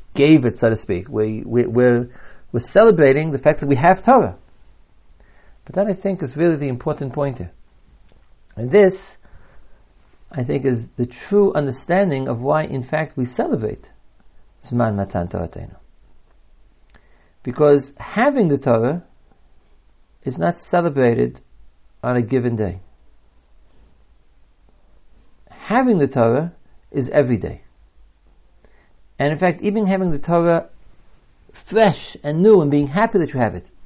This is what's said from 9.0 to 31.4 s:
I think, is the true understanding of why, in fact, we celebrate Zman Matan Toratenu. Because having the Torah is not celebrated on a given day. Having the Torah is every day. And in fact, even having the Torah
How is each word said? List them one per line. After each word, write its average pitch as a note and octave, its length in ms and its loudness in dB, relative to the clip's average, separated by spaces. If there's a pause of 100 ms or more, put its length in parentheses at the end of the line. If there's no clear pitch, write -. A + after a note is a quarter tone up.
I C3+ 120 -6
think, C3+ 200 -4
is A#2+ 320 -2
the B2 80 -2
true G3 480 0
understanding C#3+ 760 -2
of A#2+ 120 -6
why, D3+ 240 0
in C3 200 -8
fact, D#3 340 -6
we B2+ 80 -2
celebrate - 640 -6 (760)
Zman A#2 300 -2
Matan F#2+ 340 -4
Toratenu. F2 480 -10 (1700)
Because C#3+ 560 2
having B3 500 0
the C#3+ 100 0
Torah C3 460 0 (1160)
is B2+ 160 -10
not E3+ 200 -2
celebrated C3 800 0 (640)
on B2 140 -2
a B2 60 0
given A#2+ 340 -2
day. F#2 240 -4 (2750)
Having A#3+ 500 0
the C#3 100 2
Torah B2+ 460 0 (360)
is C3 180 -4
every B2+ 280 2
day. - 260 -8 (1600)
And - 140 0
in D#3+ 60 -6
fact, F3+ 240 -2
even G#3 240 -2
having F#3+ 240 0
the - 80 -2
Torah E3+ 520 0 (800)